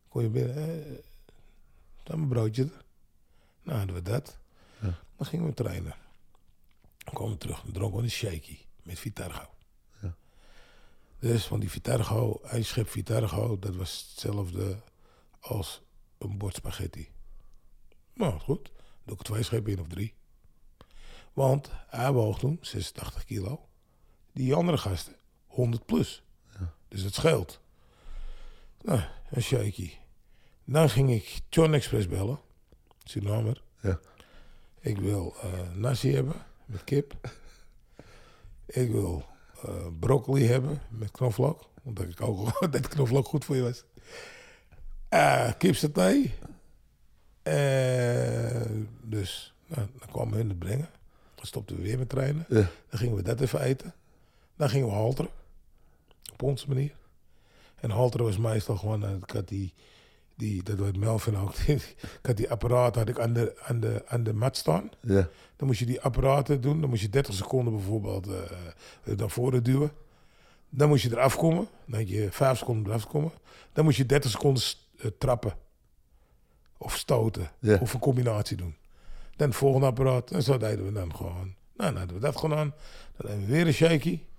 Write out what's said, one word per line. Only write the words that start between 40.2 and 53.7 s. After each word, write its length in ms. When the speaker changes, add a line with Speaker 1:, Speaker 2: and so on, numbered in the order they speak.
Speaker 1:
hebben 440
met 220
knoflook." 580
Want 180
ik 200
ook 380
<laughs> 120
dat 160
knoflook 400
goed 180
voor 100
je 60
was. 220
Eh, 480
kipsaté. 760
Eh, 1160
dus, 520
nou, 200
dan 120
kwamen 260
hun 120
het 100
brengen. 300
Dan 100
stopten 300
we 60
weer 160
met 120
trainen. 400
Speaker 2:
Ja. 200
Speaker 1:
Dan 100
gingen 160
we 60
dat 200
even 200
eten. 320